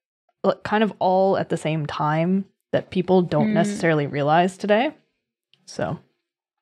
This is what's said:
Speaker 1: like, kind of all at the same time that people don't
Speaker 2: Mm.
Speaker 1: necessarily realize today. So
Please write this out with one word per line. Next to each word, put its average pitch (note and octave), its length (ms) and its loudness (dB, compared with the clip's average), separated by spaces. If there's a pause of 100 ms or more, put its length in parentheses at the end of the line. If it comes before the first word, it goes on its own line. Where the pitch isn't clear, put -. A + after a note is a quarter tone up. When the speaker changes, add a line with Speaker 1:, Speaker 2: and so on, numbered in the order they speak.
(420)
Speaker 1:
like, - 220 -2
kind G#3+ 220 0
of F#3+ 140 -2
all F#3+ 360 2
at - 140 -2
the D#3+ 80 -2
same D#3 280 -4
time E3 600 -2 (260)
that - 200 -2
people F#3 300 2
don't D#3+ 280 0
Speaker 2:
Mm. - 40 0
Speaker 1:
necessarily E3 540 0
realize D3+ 500 0
today. A3 380 0 (720)
So - 340 -8 (640)